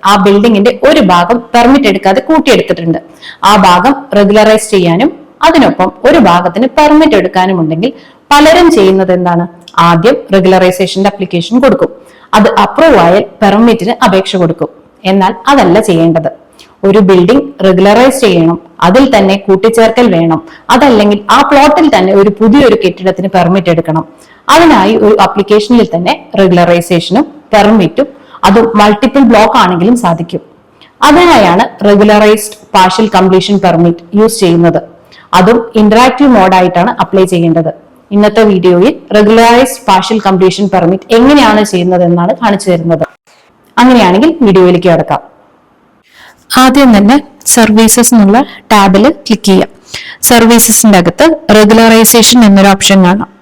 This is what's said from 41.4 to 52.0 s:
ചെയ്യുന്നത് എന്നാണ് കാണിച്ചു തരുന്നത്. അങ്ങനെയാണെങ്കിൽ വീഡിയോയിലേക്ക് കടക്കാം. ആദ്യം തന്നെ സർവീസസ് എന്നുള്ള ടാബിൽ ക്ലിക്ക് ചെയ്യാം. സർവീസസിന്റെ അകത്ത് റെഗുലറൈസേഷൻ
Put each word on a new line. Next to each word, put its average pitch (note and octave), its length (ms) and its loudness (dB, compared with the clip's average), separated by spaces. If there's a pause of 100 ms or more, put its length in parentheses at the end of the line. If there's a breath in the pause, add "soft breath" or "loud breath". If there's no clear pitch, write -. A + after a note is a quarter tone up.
ചെയ്യുന്നത് F3+ 380 -2
എന്നാണ് F3 320 -2
കാണിച്ചു G3+ 300 -4
തരുന്നത്. E3 340 -2 (760 soft breath)
അങ്ങനെയാണെങ്കിൽ A#3+ 480 2 (160)
വീഡിയോയിലേക്ക് F3+ 460 2
കടക്കാം. D3+ 300 -2 (1400 soft breath)
ആദ്യം C4 340 2
തന്നെ G3+ 180 2 (380)
സർവീസസ് A3 600 0
എന്നുള്ള G#3 240 2 (340 loud breath)
ടാബിൽ G3 300 2 (240)
ക്ലിക്ക് - 220 -4
ചെയ്യാം. F#3 220 0 (580 loud breath)
സർവീസസിന്റെ A3+ 720 2
അകത്ത് F3 240 -2 (320)
റെഗുലറൈസേഷൻ A3+ 880 2